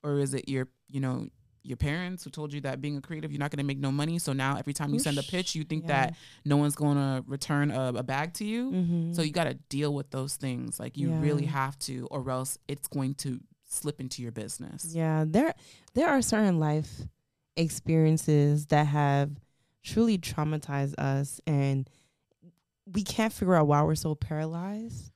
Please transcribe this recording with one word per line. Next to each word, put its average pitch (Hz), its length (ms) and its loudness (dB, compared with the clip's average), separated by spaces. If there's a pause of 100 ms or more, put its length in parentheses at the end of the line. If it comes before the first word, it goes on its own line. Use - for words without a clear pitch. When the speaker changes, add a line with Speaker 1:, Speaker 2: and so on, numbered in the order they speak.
Speaker 1:
Or 143 160 0
is 139 160 2
it - 140 -4
your, 131 180 0 (220)
you 139 100 -4
know, 127 300 -2 (340)
your 127 140 -8
parents 175 480 -2
who 131 60 -12
told 151 220 -8
you 147 100 -6
that 135 180 -6
being 147 160 -4
a 139 40 -6
creative, 156 300 -8
you're 143 80 -6
not 147 140 -2
gonna 143 100 -4
make 139 160 -2
no 135 140 0
money, 151 260 0
so 147 140 -2
now 135 240 0
every - 160 -6
time 143 200 -2
you - 60 0
send 151 180 0
a 139 60 -2
Speaker 2:
Oosh. - 80 -8
Speaker 1:
pitch, 185 240 -4
you 160 80 -4
think 160 220 -4
Speaker 2:
Yeah. 139 220 2
Speaker 1:
that 165 100 -6 (280)
no 143 120 4
one's 147 180 4
gonna 139 540 2
return 143 420 0
a, 127 240 0
a 120 80 -4
bag 139 320 -4
to 214 100 -8
you? 240 280 -2
Speaker 2:
Mm-hmm. 170 400 0
Speaker 1:
So 170 100 0
you 151 80 0
gotta 147 240 0 (140)
deal 143 260 0
with 139 160 -6
those 135 240 -4
things. 123 460 -6
Like, 123 160 -10
you 156 160 0
really 147 320 2
Speaker 2:
Yeah. 139 60 -2
Speaker 1:
have 139 300 -4
to, 127 300 -8
or 135 200 -6
else 131 360 -4
it's 143 220 -8
going 139 280 -2
to 131 220 -6 (260)
slip - 360 -6
into 127 220 -8
your 120 100 -8
business. - 600 -10
Speaker 2:
Yeah, 160 320 2
there, 208 300 4 (400)
there 320 140 4
are 277 120 6
certain 214 380 4
life 151 440 0 (540)
experiences 156 1120 4
that 151 200 4
have 143 440 2 (540)
truly 220 340 4
traumatized 151 800 -2
us, 139 480 -2
and 139 420 2 (1000)
we 202 160 -2
can't 220 300 0
figure 185 220 2
out 156 120 8
why 147 160 6
we're 156 120 2
so 156 200 -2
paralyzed 170 1000 -6